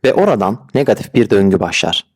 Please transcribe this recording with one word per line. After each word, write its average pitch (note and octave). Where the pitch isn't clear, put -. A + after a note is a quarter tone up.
Ve C3
oradan A2+
negatif C3+
bir A#2+
döngü G2
başlar. -